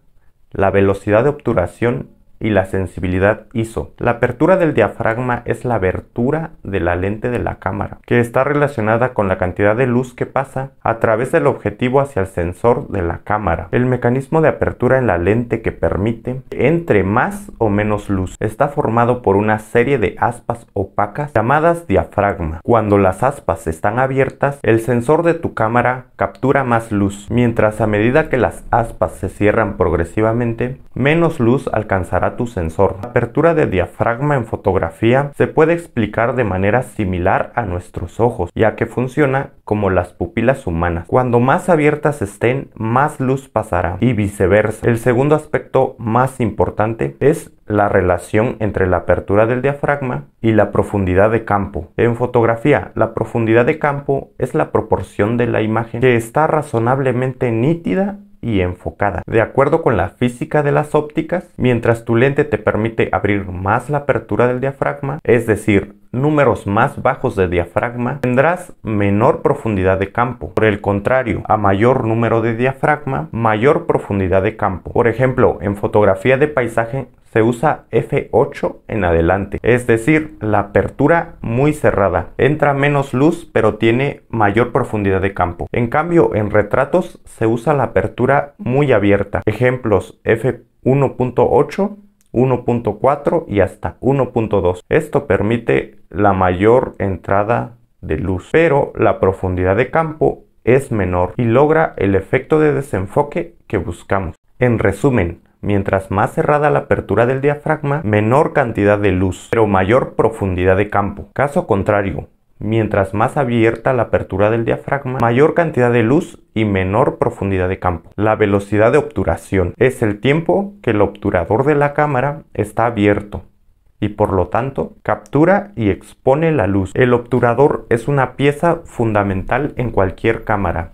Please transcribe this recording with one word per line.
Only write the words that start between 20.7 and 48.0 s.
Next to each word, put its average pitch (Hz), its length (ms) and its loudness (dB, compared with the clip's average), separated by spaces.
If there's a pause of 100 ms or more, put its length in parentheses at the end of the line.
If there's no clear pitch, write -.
opacas 104 640 -4
llamadas 151 520 2
diafragma. 87 800 0
Cuando 107 340 4
las 92 240 2
aspas 123 460 -2
están 104 320 -2
abiertas, 135 640 0
el 113 160 4
sensor 123 420 0
de 165 120 2
tu - 200 -6
cámara 120 520 0 (100)
captura 131 480 0
más 117 260 0
luz, 101 400 -2
mientras 113 500 2
a 110 60 2
medida 120 420 2
que 139 80 -2
las 104 360 -2
aspas 117 400 0
se - 160 -6
cierran 104 480 0
progresivamente, 113 1040 -2 (120)
menos 160 460 0
luz 123 340 2
alcanzará 101 600 -2
tu 123 140 -4
sensor. 90 560 -2
La - 80 -10
apertura 143 420 0
de 151 140 2
diafragma 117 720 -2
en 117 100 -2
fotografía 117 920 0
se - 120 2
puede 160 260 2
explicar 117 600 -2
de 123 100 0
manera 101 380 0
similar 95 720 -2
a 117 120 -4
nuestros - 540 -8
ojos, 117 340 0
ya 107 200 2
que - 120 -2
funciona 131 640 -2 (140)
como 104 260 0
las 90 240 0
pupilas 113 520 -2
humanas. 85 420 -2
Cuando 123 320 2
más 143 280 2
abiertas 147 540 0
estén, 117 520 -2
más 127 460 -2
luz 135 300 -2
pasará, 92 500 -2
y 120 140 2
viceversa. 104 720 2
El 117 80 2
segundo 127 400 2
aspecto - 600 -2
más 120 420 -2
importante 113 800 -2
es 156 320 0 (140)
la 104 240 2
relación 101 720 0